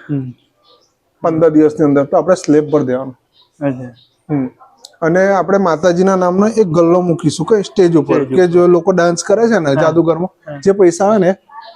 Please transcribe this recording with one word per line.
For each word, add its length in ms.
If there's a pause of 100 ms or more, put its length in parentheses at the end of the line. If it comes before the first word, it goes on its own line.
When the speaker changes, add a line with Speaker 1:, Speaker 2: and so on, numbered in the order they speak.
(100)
Speaker 1:
હમ. 200 (920)
Speaker 2:
પંદર 280
દિવસની 360
અંદર, 180
તો 120
આપણે 180
સ્લેબ 360
પર 120
દેવાનું. 360 (420)
Speaker 1:
અચ્છા. 340 (360)
Speaker 2:
હમ. 160 (560)
અને 260
આપણે 300
માતાજીના 580
નામનો 300
એક 200
ગલ્લો 340
મૂકીશું 460
કે 160
સ્ટેજ 340
ઉપર, 180
Speaker 1:
સ્ટેજ 140
Speaker 2:
કે 60
Speaker 1:
ઉપર. 120
Speaker 2:
જો 200
લોકો 240
ડાન્સ 340
કરે 220
છે 120
ને 80
Speaker 1:
હા. 80
Speaker 2:
જાદુગરમાં, 800
Speaker 1:
હા. 80
Speaker 2:
જે 120
પૈસા 340
આવે 120
ને, 160 (420)